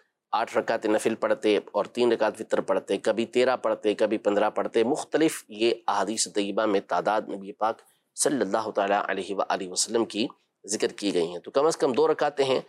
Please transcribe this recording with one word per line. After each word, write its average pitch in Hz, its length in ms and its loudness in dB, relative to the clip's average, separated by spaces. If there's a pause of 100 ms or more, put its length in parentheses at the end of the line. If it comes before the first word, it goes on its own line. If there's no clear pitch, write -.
(320)
آٹھ 113 260 -2
رکعتیں 113 320 0
نفل 110 240 2
پڑھتے 107 440 2 (140)
اور 101 120 0
تین 120 280 2
رکعت 107 280 2
وتر - 200 -2
پڑھتے، 98 380 0
کبھی 110 280 0
تیرہ 127 300 2
پڑھتے، 107 380 0
کبھی 107 240 2
پندرہ 104 320 2
پڑھتے، 110 340 0
مختلف 156 640 0
یہ 110 260 0 (140)
احادیث 101 460 -2
طیبہ 101 320 0
میں 98 140 2
تعداد 95 480 0
نبی 98 240 -10
پاک 113 280 -4 (340)
صلی 143 260 0
اللہ 107 300 -2
تعالیٰ 101 380 2
علیہ 98 260 -6
وآلہ 95 340 -4
وسلم 107 360 -2
کی 104 220 -2 (400)
ذکر 98 220 -2
کی 98 260 -4
گئی 85 140 0
ہیں۔ 87 100 -10
تو - 120 -14
کم 139 160 2
از 160 100 0
کم 143 160 0
دو 151 160 4
رکعتیں 147 360 0
ہیں، 131 240 2